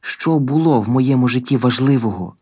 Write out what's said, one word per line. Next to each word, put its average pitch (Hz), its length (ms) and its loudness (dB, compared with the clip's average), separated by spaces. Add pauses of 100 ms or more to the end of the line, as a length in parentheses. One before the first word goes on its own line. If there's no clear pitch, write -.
Що - 380 -2
було 147 420 2
в 104 80 -4
моєму 127 400 2
житті 127 280 -2
важливого 117 840 0